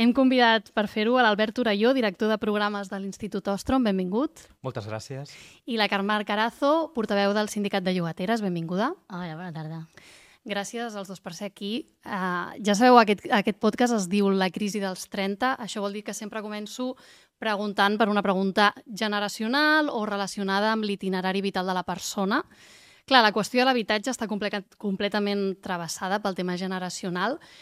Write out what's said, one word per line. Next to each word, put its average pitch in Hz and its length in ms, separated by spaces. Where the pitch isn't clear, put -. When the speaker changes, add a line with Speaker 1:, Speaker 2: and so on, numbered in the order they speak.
Speaker 1:
Hem 233 160
convidat 247 560
per 208 160
fer-ho 233 300
a 240 80
l'Albert 214 320
Torelló, 220 340
director 220 400
de 208 80
programes 208 480
de 202 80
l'Institut 196 560
Ostrom. 254 320
Benvingut. 196 600
Speaker 2:
Moltes 110 240
gràcies. 131 460
Speaker 1:
I 233 80
la 208 160
Carme 202 320
Carazo, 254 720
portaveu 202 400
del 214 160
Sindicat 202 320
de 185 80
Llogateres. 185 480
Benvinguda. 180 540
Speaker 3:
Hola, 175 240
bona 175 160
tarda. 160 320
Speaker 1:
Gràcies 208 560
als 196 160
dos 170 80
per 170 160
ser 202 160
aquí. 214 320
Eh, 180 640
ja 208 80
sabeu, 247 240
aquest, 208 320
aquest 208 320
podcast 240 320
es 190 160
diu 196 240
La 190 160
crisi 202 320
dels 190 240
trenta. 202 560
Això 202 240
vol 202 80
dir 208 80
que 202 160
sempre 214 240
començo 208 540
preguntant 208 560
per 214 160
una 208 80
pregunta 196 540
generacional 226 1120
o 220 80
relacionada 202 720
amb 220 100
l'itinerari 190 560
vital 190 300
de - 20
la 180 160
persona. 196 540
Clar, 254 160
la 208 80
qüestió 226 300
de 254 80
l'habitatge 220 420
està 233 160
comple-, 202 380
completament 202 800
travessada 185 560
pel 196 160
tema 180 240
generacional. 185 800